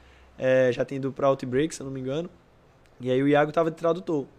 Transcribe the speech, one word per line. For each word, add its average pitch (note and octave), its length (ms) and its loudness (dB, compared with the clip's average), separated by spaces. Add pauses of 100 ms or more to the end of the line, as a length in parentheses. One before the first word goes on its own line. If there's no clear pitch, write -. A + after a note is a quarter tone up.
(380)
é, C3 340 4
já B2+ 120 -4
tinha C#3 120 -8
ido C3+ 160 -4
pra C#3 140 -2
Outbreak, C3+ 480 0
se - 80 -12
eu - 40 -12
não C3+ 60 -12
me C3+ 80 -10
engano. C#3+ 300 -6 (720)
E B2 100 -4
aí C3 120 2
o C#3+ 60 2
Iago D3 240 4
tava E3 180 2
de D#3+ 60 -6
tradutor. E3 480 -2 (140)